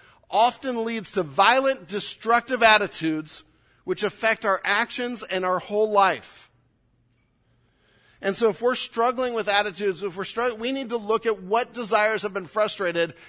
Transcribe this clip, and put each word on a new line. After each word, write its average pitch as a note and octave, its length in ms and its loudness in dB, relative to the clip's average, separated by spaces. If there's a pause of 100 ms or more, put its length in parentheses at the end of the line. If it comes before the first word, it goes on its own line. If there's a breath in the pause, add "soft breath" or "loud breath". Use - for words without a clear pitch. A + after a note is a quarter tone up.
(300 soft breath)
often A#3 540 2
leads A3+ 280 -4
to F#3 120 0
violent, G#3+ 640 2
destructive A#3 760 -2
attitudes D#3+ 800 2 (400 soft breath)
which F#3 220 -4
affect A3 400 0
our F#3+ 200 2
actions G#3+ 600 -2
and F#3 200 -4
our F#3 140 0
whole G#3+ 320 -2
life. F#3+ 580 0 (1700 soft breath)
And F#3+ 140 -2
so A3+ 140 2
if F#3 120 -6
we're B3 140 2
struggling A#3+ 580 -2
with G#3 140 -2
attitudes, G3 560 0
if F3 120 -8
we're F#3+ 80 -6
struggling, A#3 360 -4
we A#3+ 100 -4
need C4+ 200 -6
to A#3+ 60 -2
look A3 300 -2
at G#3 160 0
what A3+ 320 -2
desires G#3+ 480 2
have G3+ 100 -6
been F#3+ 140 -6
frustrated F3 680 -2 (140 loud breath)